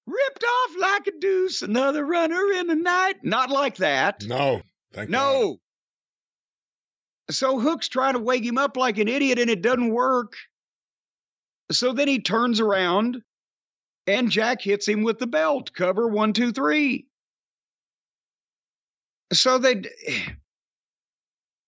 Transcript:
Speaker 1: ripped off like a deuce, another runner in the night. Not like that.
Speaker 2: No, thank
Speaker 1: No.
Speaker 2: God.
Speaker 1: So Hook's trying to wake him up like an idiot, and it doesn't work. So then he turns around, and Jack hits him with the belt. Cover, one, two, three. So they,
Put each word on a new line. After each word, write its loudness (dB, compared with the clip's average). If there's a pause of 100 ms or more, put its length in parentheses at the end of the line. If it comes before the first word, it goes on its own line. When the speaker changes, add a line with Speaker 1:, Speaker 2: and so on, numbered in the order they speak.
Speaker 1:
ripped -2
off 0
like 0
a -6
deuce, 0
another 0
runner 0
in -2
the 0
night. 0
Not 0
like 0
that. 0
Speaker 2:
No, 0 (320)
thank -8
Speaker 1:
No. 0 (1700)
Speaker 2:
God. -6
Speaker 1:
So 0
Hook's 0
trying 0
to -2
wake 0
him -2
up 0
like 0
an 2
idiot, 2
and 2
it 0
doesn't 2
work. 0 (1400)
So 0
then 0
he 2
turns 0
around, 0 (840)
and 0
Jack 0
hits -2
him 0
with 0
the -4
belt. -2
Cover, 0
one, 2
two, 0
three. 0 (2250)
So 4
they, 0 (1800)